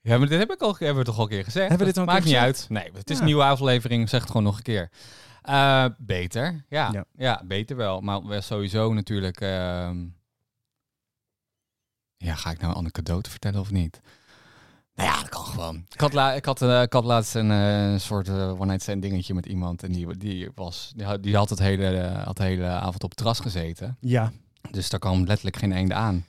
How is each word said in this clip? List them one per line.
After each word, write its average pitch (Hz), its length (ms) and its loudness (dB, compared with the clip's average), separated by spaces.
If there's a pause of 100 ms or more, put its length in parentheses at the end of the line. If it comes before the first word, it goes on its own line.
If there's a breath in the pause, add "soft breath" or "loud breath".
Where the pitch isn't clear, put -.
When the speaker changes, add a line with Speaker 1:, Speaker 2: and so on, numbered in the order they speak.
Speaker 1:
Ja, 113 180 4
maar 143 100 4
dit 160 100 2
heb 220 140 2
ik 370 80 -8
al, 214 180 0
hebben 147 180 0
we 131 80 2
toch 117 120 -2
al 117 60 0
een 107 60 0
keer 101 160 -4
gezegd? 190 240 0
Speaker 2:
Hebben 180 180 4
we 190 60 2
dit 180 100 0
al 175 60 0
een - 60 -
Speaker 1:
Maakt 185 100 4
Speaker 2:
keer 156 80 4
Speaker 1:
niet 123 80 6 (160)
Speaker 2:
gezegd? - 140 -10
Speaker 1:
uit. 107 140 -2
Nee, 87 140 -16
het 98 120 -12
is 156 40 -2
Speaker 2:
Ja. 262 60 -2
Speaker 1:
een 190 80 4
nieuwe 147 140 6
aflevering. 123 680 2
Zeg 123 120 2
het - 100 -10
gewoon 110 160 2
nog 101 100 2
een 110 60 -14
keer. 98 280 -2 (520 loud breath)
Eh, 139 420 4 (140)
beter. 117 680 -4
Ja. 143 240 -2
Speaker 2:
Ja. 98 120 -4 (120)
Speaker 1:
Ja, 127 300 0
beter 107 300 -4
wel. 98 240 -2
Maar 101 260 -4
wel 104 160 -6
sowieso 110 500 0
natuurlijk, 98 480 -2
ehm, 90 560 -4 (2250)
ja, 82 180 -4
ga 82 160 -6
ik 80 100 -8
nou 85 120 -2
een - 60 -4
anekdote 85 520 -4
vertellen 101 300 -4
of 98 100 -6
niet? 87 300 -2 (920 soft breath)
Nou - 160 0
ja, 73 100 0
dat 71 80 -10
kan - 160 -10
gewoon. 82 480 -8
Ik - 80 -8
had 143 120 2
la-, 135 220 4
ik 135 100 -6
had, 135 180 0
eh, 123 200 6
ik 120 100 0
had 123 120 4
laatst 117 300 2
een, 110 160 4
eh, 101 480 4
soort, 98 300 -2
eh, 95 60 -2 (260)
one 98 60 0
night 95 160 0
stand 101 200 -4
dingetje 98 320 -2
met 87 120 -2
iemand. 87 360 -4
En 92 100 -4
die, 87 240 -4
die 92 380 -8
was, - 420 -10
die 107 100 -8
had, 101 160 -4
die 101 140 2
had 101 140 4
het 98 80 -2
hele, 98 280 2 (100)
eh, 92 280 -4
had 98 120 -8
de 98 80 -2
hele 92 220 0
avond 90 360 -4
op 92 60 -4
het - 100 -10
terras 113 220 0
gezeten. 92 600 -6
Speaker 2:
Ja. 120 320 2 (380)
Speaker 1:
Dus 95 200 -4
daar 98 100 -4
kwam 92 260 2
letterlijk 98 300 0
geen 98 160 0
einde 92 220 2
aan. 98 340 0